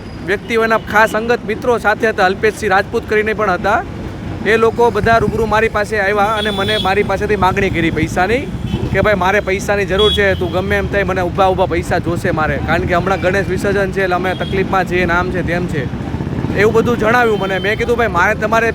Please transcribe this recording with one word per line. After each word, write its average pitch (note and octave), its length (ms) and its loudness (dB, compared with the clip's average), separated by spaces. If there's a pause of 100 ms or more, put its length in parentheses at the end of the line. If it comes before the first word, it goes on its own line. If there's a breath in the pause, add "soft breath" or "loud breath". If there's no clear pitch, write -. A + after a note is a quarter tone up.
(260)
વ્યક્તિઓ G#3 380 -2
એના A3+ 140 2
ખાસ G#3+ 360 2
અંગત A#3 320 0
મિત્રો A3+ 320 -2
સાથે G#3+ 300 0
હતા, G#3 160 0
અલ્પેશસિંહ G3 460 0
રાજપૂત G3 380 0
કરીને G#3+ 260 0
પણ G#3 160 -2
હતા. G3+ 320 0 (640)
એ G#3+ 100 4
લોકો A3+ 340 4
બધા A3 280 4
રૂબરૂ A3 280 0
મારી G#3+ 220 2
પાસે G#3 320 -2
આવ્યા G3+ 240 2
અને G#3+ 260 -2
મને, G3+ 280 0
મારી G3 240 2
પાસેથી G3+ 340 0
માગણી F#3+ 340 2
કરી E3 200 0
પૈસાની F3+ 500 0 (520)
કે, F#3+ 80 2
"ભાઈ, G#3 140 4
મારે F#3+ 260 2
પૈસાની G3+ 440 -2
જરૂર F#3+ 280 2
છે, G3 220 2
તું F#3 180 -2
ગમે G3 240 0
એમ G3 100 -2
થાય, G3+ 180 0
મને F#3 160 -2
ઊભા F3+ 260 2
ઊભા F#3 200 2
પૈસા F3 320 -2
જોશે E3+ 320 -2
મારે, D3+ 360 0
કારણ E3 140 0
કે F3+ 140 0
હમણાં F3+ 260 0
ગણેશ F#3 280 0
વિસર્જન F#3+ 440 0
છે F#3+ 100 -2
એટલે F3+ 120 0
અમે F3+ 200 -2
તકલીફમાં F#3 500 0
છીએ, F3+ 200 0
નામ F3 260 0
છે, F3 160 -2
તેમ F3 200 -2
છે," C#3+ 200 -4 (680)
એવું G#3+ 180 4
બધું A3+ 240 2
જણાવ્યું A3+ 400 2
મને. F#3+ 200 -2
મેં G3+ 200 -2
કીધું, A#3 180 0
"ભાઈ, A3+ 120 0
મારે F#3 260 2
તમારે A3+ 400 0